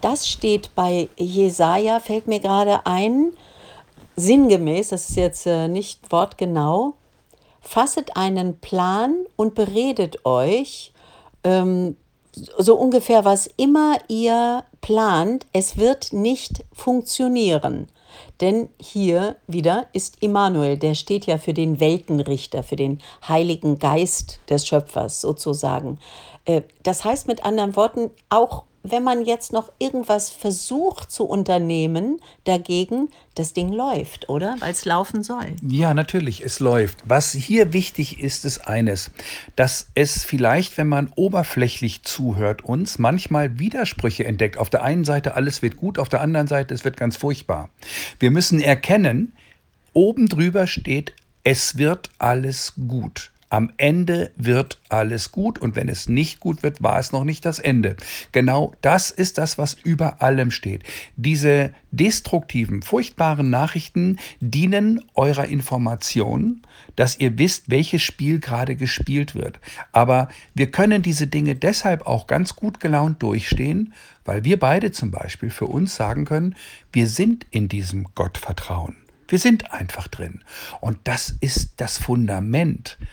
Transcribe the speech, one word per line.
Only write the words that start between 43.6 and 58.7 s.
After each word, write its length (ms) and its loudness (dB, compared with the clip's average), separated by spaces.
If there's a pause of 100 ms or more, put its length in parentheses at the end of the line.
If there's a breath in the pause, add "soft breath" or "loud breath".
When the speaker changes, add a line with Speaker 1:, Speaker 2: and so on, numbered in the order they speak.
Speaker 2:
entdeckt. 320 -2
Auf 140 -2
der 140 0
einen 200 0
Seite, 300 -2
alles 280 -2
wird 140 -2
gut, 220 -6
auf 100 -2
der 120 0
anderen 260 0
Seite, 260 -2
es 120 -6
wird 120 -4
ganz 200 -4
furchtbar. 540 -6 (500 loud breath)
Wir 100 6
müssen 300 4
erkennen, 720 2 (640 soft breath)
oben 340 6
drüber 400 2
steht, 440 -4 (300)
„Es 340 0
wird 420 0
alles 560 -2 (140)
gut“. 440 -8 (160)
Am 280 0
Ende 600 0
wird 520 0
alles 420 -2
gut 300 -4
und 160 -4
wenn 120 -2
es 200 -6
nicht 320 0
gut 240 -4
wird, 180 -4
war 160 2
es 140 -4
noch 100 -2
nicht 220 -4
das 160 -4
Ende. 360 2 (360 loud breath)
Genau 480 2